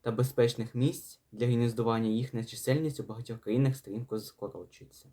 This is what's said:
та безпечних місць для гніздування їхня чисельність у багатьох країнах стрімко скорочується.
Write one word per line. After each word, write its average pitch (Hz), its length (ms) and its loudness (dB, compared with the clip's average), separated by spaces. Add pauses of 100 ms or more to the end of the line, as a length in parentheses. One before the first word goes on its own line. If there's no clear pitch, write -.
та 117 120 -2
безпечних 117 600 2
місць - 460 -2 (120)
для 113 140 0
гніздування 117 600 2
їхня 117 360 -2
чисельність 143 560 0
у - 20 -6
багатьох 113 380 -10
країнах 131 360 2
стрімко 110 440 -6
скорочується. - 920 -14